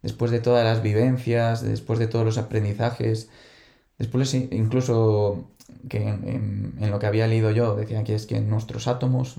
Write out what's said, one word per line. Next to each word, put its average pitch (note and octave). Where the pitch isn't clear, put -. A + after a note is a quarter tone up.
después A#2
de A#2
todas A#2+
las A2
vivencias, A#2
después A2
de A2+
todos A2+
los A2
aprendizajes? A2+
Después, B2+
i-, B2+
incluso A2
que G#2+
en, G#2
en, G#2
en G#2
lo G2+
que G#2
había A2
leído A2
yo, A2+
decían G#2+
que G#2+
es G#2+
que A2
nuestros A2
átomos B2+